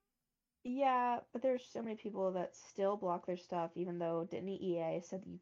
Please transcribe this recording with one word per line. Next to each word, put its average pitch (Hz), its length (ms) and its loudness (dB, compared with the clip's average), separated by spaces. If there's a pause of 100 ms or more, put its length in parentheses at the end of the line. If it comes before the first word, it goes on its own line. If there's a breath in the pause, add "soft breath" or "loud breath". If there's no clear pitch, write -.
(680)
Yeah, 247 520 4 (120)
but 233 120 -4
there's 254 280 4
so 226 120 -6
many 220 120 -4
people 190 360 0
that 180 240 -2
still 202 420 0
block 180 300 -2
their 180 100 -2
stuff, 170 380 -2
even 175 240 -2
though, 165 300 0
didn't 180 200 -4
E 180 300 -2
A 165 220 0
said 185 200 -8
that 180 80 -16
you 175 120 -14